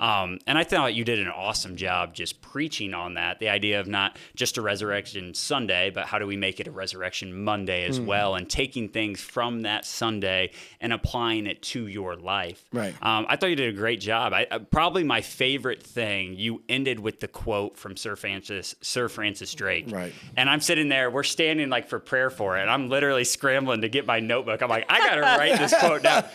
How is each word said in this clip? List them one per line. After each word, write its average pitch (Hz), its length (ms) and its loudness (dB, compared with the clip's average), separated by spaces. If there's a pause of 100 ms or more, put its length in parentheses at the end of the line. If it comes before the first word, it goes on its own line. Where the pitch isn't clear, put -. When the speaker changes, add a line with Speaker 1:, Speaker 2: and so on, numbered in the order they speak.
Speaker 1:
Um, 98 480 0
and 139 100 6
I 165 60 4
thought 143 300 2
you 117 100 0
did 113 160 0
an 92 80 -2
awesome 92 480 -4
job 90 360 -2
just - 300 -8
preaching 135 500 -6
on 87 220 -6
that, 87 240 -2
the 110 120 0
idea 101 280 2
of 95 80 -2
not 101 300 -2 (180)
just - 240 -2
a 117 40 -2
Resurrection 101 720 -4
Sunday, 98 560 0
but 92 160 -6
how 107 120 0
do 104 80 -2
we 101 100 -4
make 95 220 -2
it 98 80 -6
a 80 60 -12
Resurrection 92 720 -6
Monday 92 400 0
as 127 160 -2
Speaker 2:
Mm. 117 60 -4
Speaker 1:
well, 101 280 2
and 90 160 -6
taking 131 380 -2
things 107 320 -4
from 120 420 -4
that 107 220 -4
Sunday 95 680 -2 (300)
and 117 120 -2
applying 113 540 0
it 95 160 -6
to 117 240 -6
your 95 300 -6
life. 90 560 -4
Speaker 2:
Right. 104 280 -4
Speaker 1:
Um, 110 280 2
I 143 80 2
thought 185 140 0
you 170 60 2
did 131 160 0
a 98 60 -6
great 110 220 0
job. 110 240 0
I, 110 260 2
uh, 117 80 -4
probably 160 460 2
my 120 160 2
favorite 131 640 -2
thing, 98 520 -4
you 113 320 -4
ended 127 320 0
with 107 220 -6
the 107 80 -8
quote 104 480 -4
from 98 180 -14
Sir 101 220 -8
Francis, 98 640 -8
Sir 123 300 -2
Francis 104 420 -4
Drake. 85 360 -2
Speaker 2:
Right. 90 260 -6 (200)
Speaker 1:
And 131 140 2
I'm 147 140 4
sitting 151 260 2
there, 131 220 2
we're 135 140 0
standing, 156 440 2
like, 120 200 0
for 117 100 -4
prayer 131 320 0
for 98 260 0
it, 98 60 2
and 101 80 2
I'm 131 180 2
literally 135 360 4
scrambling 131 580 2
to 110 80 0
get 135 160 0
my 117 140 2
notebook. 113 420 0
I'm 123 80 2
like, 113 180 2
"I 202 120 6
gotta 359 200 4
write 277 380 6
this - 200 4
quote - 240 6
down." 262 220 8 (100)